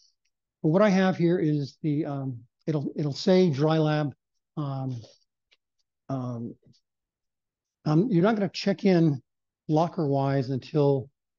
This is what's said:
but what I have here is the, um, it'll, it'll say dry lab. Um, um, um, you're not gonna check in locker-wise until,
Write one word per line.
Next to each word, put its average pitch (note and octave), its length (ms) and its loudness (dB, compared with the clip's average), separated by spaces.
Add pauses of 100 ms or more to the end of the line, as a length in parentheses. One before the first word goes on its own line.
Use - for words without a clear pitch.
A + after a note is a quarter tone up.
(640)
but D#3+ 80 0
what F#3+ 120 4
I G#3+ 60 6
have F#3+ 280 2
here E3+ 220 2
is D3 440 -2
the, D3+ 240 -2
um, C3+ 340 -8 (260)
it'll, D3+ 300 -4
it'll D3 180 -4
say F#3 340 4
dry D#3 300 2
lab. D3+ 340 0 (440)
Um, C3+ 440 -8 (1080)
um, B2 460 -8 (1300)
um, D#3 260 2
you're E3+ 120 2
not A3 120 4
gonna G3+ 180 -2
check - 320 -4
in E3 380 2 (460)
locker-wise C#3 840 0
until, C#3 580 0 (300)